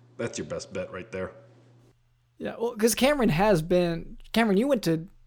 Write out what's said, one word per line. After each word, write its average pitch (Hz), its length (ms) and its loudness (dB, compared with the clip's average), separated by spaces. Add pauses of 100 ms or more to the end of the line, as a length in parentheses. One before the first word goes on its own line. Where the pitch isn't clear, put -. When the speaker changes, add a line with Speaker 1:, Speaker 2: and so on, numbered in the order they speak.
(160)
Speaker 1:
That's - 220 -6
your - 80 -8
best - 260 -10
bet 90 200 -8
right 90 200 -12
there. 92 200 -8 (1040)
Speaker 2:
Yeah, - 200 -8
well, 240 180 -4
'cause 220 180 4
Cameron 269 340 2
has 185 340 4
been, 175 540 0 (160)
Cameron, 220 240 4
you 240 120 4
went 254 160 2
to, 165 220 0 (200)